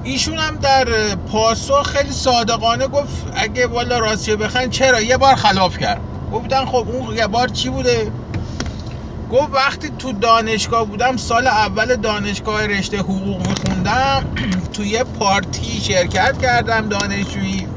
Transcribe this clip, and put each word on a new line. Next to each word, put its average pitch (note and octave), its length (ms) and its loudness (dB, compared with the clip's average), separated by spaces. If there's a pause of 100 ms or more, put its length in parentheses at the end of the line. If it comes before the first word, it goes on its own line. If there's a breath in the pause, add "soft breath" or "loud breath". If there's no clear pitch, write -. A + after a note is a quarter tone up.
ایشون C4+ 340 -4
هم D#4 180 -2
در A#3 600 2
پاسخ A3+ 680 0
خیلی C#4 280 0
صادقانه A#3 760 2
گفت C#4 200 0 (280)
"اگه A3 320 0
والا A#3+ 320 0
راستش G#3+ 340 0
بخواین، G#3+ 360 -2
چرا؟ B3 320 4
یه A#3+ 160 2
بار C4+ 180 8
خلاف F#3+ 420 4
کرد." G#2 240 -2 (320)
گفتن B3+ 320 0
"خب، B3 220 0
اون A#3+ 280 -4
یه A3 120 0
بار A#3+ 200 2
چی - 220 -2
بوده؟" A#3+ 420 0 (1200 loud breath)
گفت C#4 220 2
"وقتی C#4 360 0 (100)
تو C4 120 -6
دانشگاه A3+ 720 2
بودم، A3+ 320 0
سال A#3+ 300 2
اول G#3+ 480 2
دانشگاه، G#3+ 680 -2
رشتهٔ G3+ 340 -2
حقوق F#3+ 480 -2
می‌خوندم، G3+ 760 0 (260)
<clears throat> F#3 240 -2
تو G#3 120 -4
یه A3 180 0
پارتی G3 760 -2
شرکت A3 600 0
کردم A#3 480 0
دانشجویی G3 880 -2